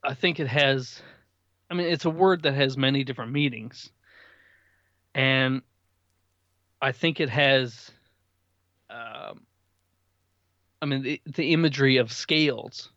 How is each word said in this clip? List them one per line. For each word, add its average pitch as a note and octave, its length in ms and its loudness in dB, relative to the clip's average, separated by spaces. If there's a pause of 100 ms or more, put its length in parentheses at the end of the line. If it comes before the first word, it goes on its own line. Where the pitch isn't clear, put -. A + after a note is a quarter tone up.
I C3+ 100 -4
think F3 260 -2
it D3 80 -2
has, C3+ 540 0 (680)
I F3 40 -8
mean, F3 140 0
it's E3 180 -2
a E3 40 4
word F3 340 2
that C#3+ 100 2
has C3+ 240 2
many C#3 260 2
different B2+ 280 -8
meanings. B2+ 580 -4 (1200)
And C3 480 0 (1200)
I C3+ 100 0
think D#3+ 280 -2
it D3+ 100 0
has, C3 640 2 (1000)
um, - 520 -14 (1400)
I D3+ 40 -6
mean, C#3 180 -2
the, C#3 220 -6
the D#3+ 280 -2
imagery C#3 440 4
of A2+ 140 2
scales - 840 -2